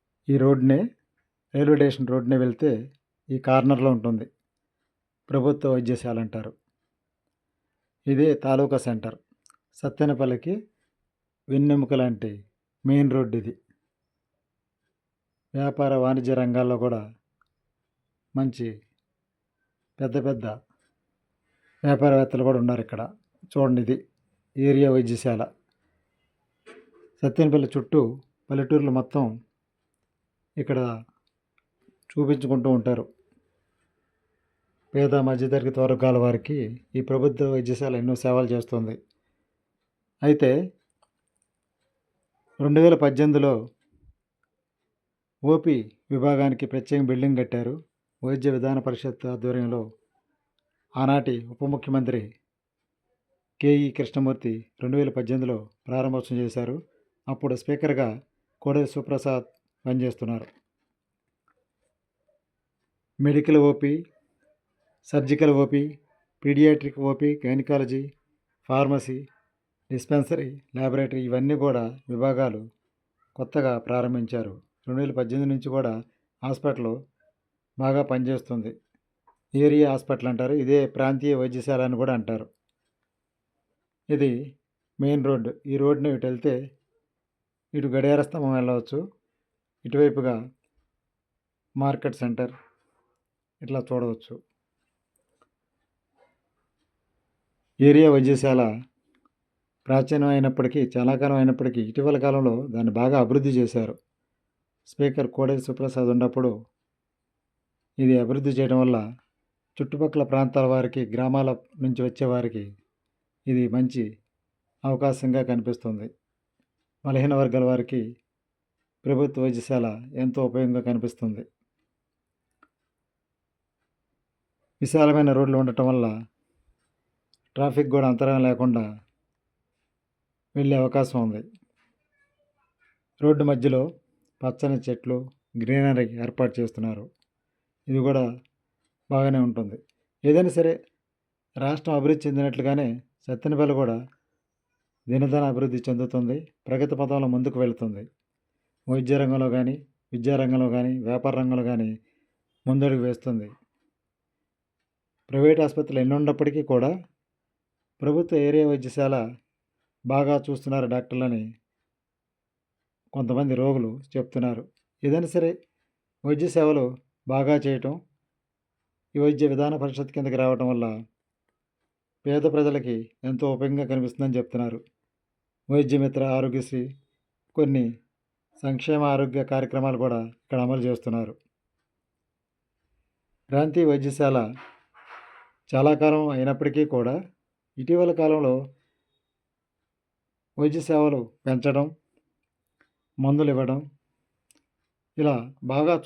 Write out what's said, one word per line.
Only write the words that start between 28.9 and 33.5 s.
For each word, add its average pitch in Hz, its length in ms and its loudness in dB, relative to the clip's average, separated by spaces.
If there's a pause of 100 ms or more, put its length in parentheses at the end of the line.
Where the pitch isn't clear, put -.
మొత్తం 127 540 -2 (1120)
ఇక్కడ 123 480 -4 (1080)
చూపించుకుంటూ 135 600 0
ఉంటారు. 123 440 0 (1800)